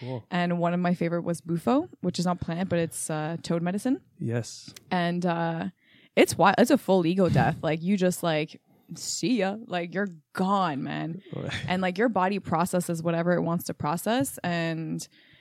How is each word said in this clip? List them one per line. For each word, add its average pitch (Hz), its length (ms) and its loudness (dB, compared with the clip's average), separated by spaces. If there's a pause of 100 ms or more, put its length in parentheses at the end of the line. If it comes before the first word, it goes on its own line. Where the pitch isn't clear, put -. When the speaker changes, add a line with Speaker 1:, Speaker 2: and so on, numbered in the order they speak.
Speaker 1:
Cool. 123 300 -8
Speaker 2:
And 175 280 0
one 170 160 2
of 180 60 0
my 180 140 2
favorite 170 280 -2
was 170 180 -4
Bufo, 233 480 0 (120)
which 175 180 -2
is 175 80 0
not 175 140 0
plant, 180 280 -4
but 175 100 0
it's, 165 320 -4
uh, 156 320 -4
toad 170 200 0
medicine. 208 380 0 (180)
Speaker 1:
Yes. - 540 -4 (180)
Speaker 2:
And, 175 360 0
uh, 170 420 0 (460)
it's - 200 6
wi-, 185 240 6
it's - 120 6
a 294 80 6
full 185 280 4
ego 185 220 4
death. 135 340 4
Like, 160 200 0
you 190 140 2
just, 180 260 2
like, 156 380 0 (340)
see - 440 -2
ya. 196 180 0 (100)
Like, 175 280 -6
you're 202 140 0 (240)
gone, 185 500 0
man. 151 380 -6 (120)
Speaker 1:
<laughs> - 360 -8
Speaker 2:
And, 185 140 0
like, 180 160 -2
your 233 100 2
body 196 300 0
processes 175 640 -2
whatever 170 300 0
it 165 100 2
wants 170 220 -2
to 147 100 -6
process, 202 680 -2
and 165 640 -2 (340)